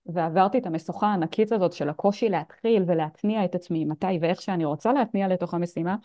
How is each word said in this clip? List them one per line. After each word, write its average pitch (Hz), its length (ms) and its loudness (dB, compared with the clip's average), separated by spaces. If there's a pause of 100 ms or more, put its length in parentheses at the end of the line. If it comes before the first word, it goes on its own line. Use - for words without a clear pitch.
ועברתי 175 520 2
את - 80 -2
המשוכה 160 400 -4
הענקית 208 460 0
הזאת 180 200 2
של 147 160 -4
הקושי 202 400 0
להתחיל 190 580 0
ולהתניע 180 580 0
את 180 100 -2
עצמי, 170 300 -2
מתי 170 360 -2
ואיך 170 220 0
שאני 180 220 -2
רוצה 151 280 0
להתניע 202 360 0
לתוך 180 260 -2
המשימה, 175 500 -2